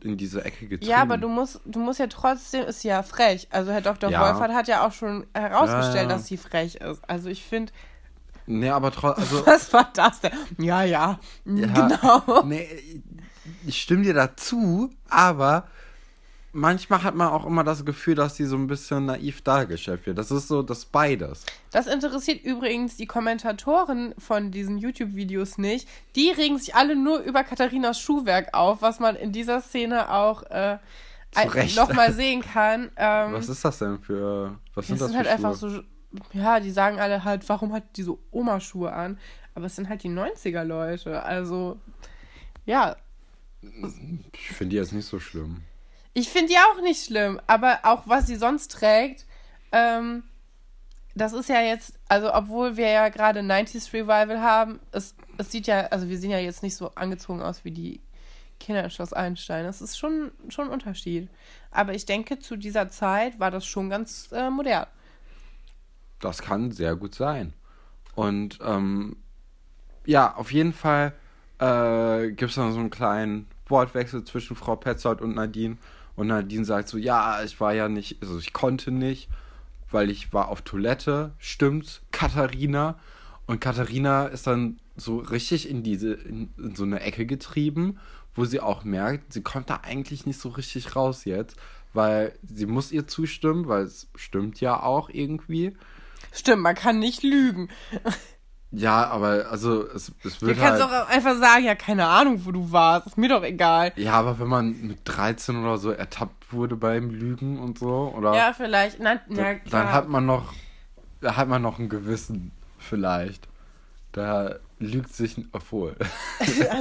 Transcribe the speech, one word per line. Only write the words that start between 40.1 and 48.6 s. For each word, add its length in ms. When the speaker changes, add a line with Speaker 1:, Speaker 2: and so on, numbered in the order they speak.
Speaker 2:
Leute, 600
also, 540
ja. 300
Speaker 1:
Ich 160
finde 220
die 60
jetzt 160
nicht 120
so 140
schlimm. 420
Speaker 2:
Ich 160
finde 240
die 40
auch 240
nicht 240
schlimm, 400
aber 380
auch 240
was 180
sie 120
sonst 340